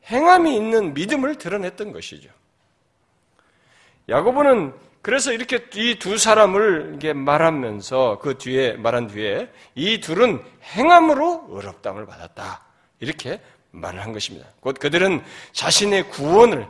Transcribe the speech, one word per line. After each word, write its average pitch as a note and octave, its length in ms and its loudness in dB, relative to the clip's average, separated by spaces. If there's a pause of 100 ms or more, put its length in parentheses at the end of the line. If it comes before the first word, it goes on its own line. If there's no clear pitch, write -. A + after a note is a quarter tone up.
행함이 D#4+ 480 4
있는 G#3+ 400 0
믿음을 C4+ 420 -4
드러냈던 F#3+ 560 -8
것이죠. - 380 -18 (1800)
야고보는 A3+ 640 2 (300)
그래서 B3 300 0
이렇게 A#3+ 420 -4
이 A3 240 -2
두 G3+ 200 -4
사람을 G3 800 4
이게 D3+ 160 -4
말하면서, C3 1080 0
그 C#3 160 -6
뒤에, B2+ 380 -2
말한 A#2 340 -2
뒤에 G#2+ 420 -6 (240)
이 G3+ 260 -4
둘은 F3+ 420 -2 (200)
행함으로 D#4+ 880 4
의롭다함을 G2+ 580 -12
받았다. F#2 560 -16 (360)
이렇게 D3+ 420 -10 (300)
말을 F2+ 320 -14
한 A2 100 -12
것입니다. G2 340 -12 (140)
곧 C3+ 180 -6
그들은 E3+ 440 0 (300)
자신의 - 580 0
구원을 D#3+ 600 4